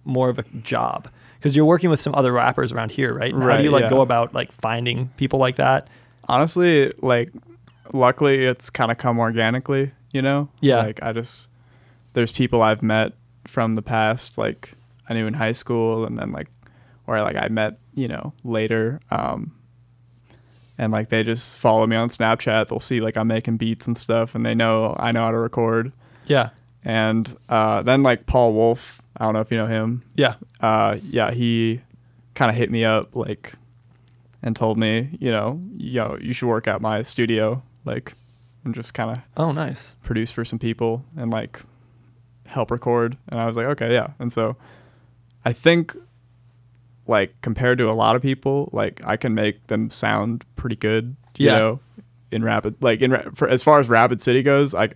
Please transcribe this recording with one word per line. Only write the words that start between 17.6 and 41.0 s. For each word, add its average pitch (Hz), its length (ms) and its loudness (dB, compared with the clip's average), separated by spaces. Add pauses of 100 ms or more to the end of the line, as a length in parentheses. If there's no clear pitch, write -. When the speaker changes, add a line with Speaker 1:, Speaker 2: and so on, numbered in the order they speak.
Speaker 2:
you 131 140 -6
know, - 240 -10 (100)
later. 113 580 -2 (120)
Um, - 400 -6 (1300)
and, 110 140 -2
like, 107 160 -2
they 113 140 0
just 113 340 -4
follow 113 300 4
me 113 80 0
on 117 140 0
Snapchat. 113 600 0
They'll 113 120 -6
see, 123 200 -4
like, 110 160 -4
I'm 110 120 0
making 113 300 -2
beats 113 280 -4
and 117 100 -4
stuff, 113 380 -2
and 117 100 -4
they 113 100 0
know 113 440 0
I 117 140 0
know 117 100 0
how 113 80 0
to 113 80 -2
record. 113 540 -2 (340)
Speaker 1:
Yeah. 127 220 2 (360)
Speaker 2:
And, 110 480 0 (160)
uh, 110 340 2
then, 131 200 4
like, 127 240 2
Paul 120 280 4
Wolf, 117 460 0 (160)
I 113 80 -4
don't 110 100 0
know 110 60 0
if 110 120 -6
you 120 40 0
know 110 120 -2
him. 113 340 -2 (140)
Speaker 1:
Yeah. 123 180 2 (260)
Speaker 2:
Uh, 110 360 2 (120)
yeah, 113 220 0
he 117 500 0 (540)
kinda 117 180 2
hit 120 180 0
me 113 140 0
up, 110 320 0
like, - 380 -8 (880)
and 117 140 -4
told 110 200 0
me, 113 340 0 (100)
you 127 100 -2
know, 113 300 -2 (160)
"Yo, 123 440 -4
you - 140 -6
should 123 140 -4
work 113 200 0
at 101 140 -2
my 110 200 -2
studio," 113 600 -2 (220)
like, 120 300 -10 (500)
and 120 100 -6
just 117 200 -12
kinda 117 300 -6 (120)
Speaker 1:
Oh, 160 160 -2
nice. 151 400 -8 (100)
Speaker 2:
produce 113 300 -4
for 117 120 -8
some 117 140 -8
people 117 460 -4 (120)